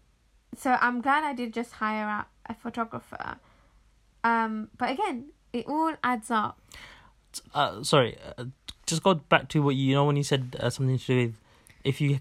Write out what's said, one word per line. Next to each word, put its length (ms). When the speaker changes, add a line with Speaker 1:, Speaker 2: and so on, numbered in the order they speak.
Speaker 1:
so 240
I'm 200
glad 220
I 100
did 220
just 200
hire 340
out 180
a 80
photographer. 840
Um, 440
but 120
again, 400
it 140
all 360
adds 280
up. 300
Speaker 2:
Uh, 300
sorry, 340
uh, 60
just 160
go 120
back 360
to 120
what 140
you, 120
you 60
know, 120
when 100
you 60
said, 380
uh, 100
something 280
to 80
do 100
with 80
if 160
you, 200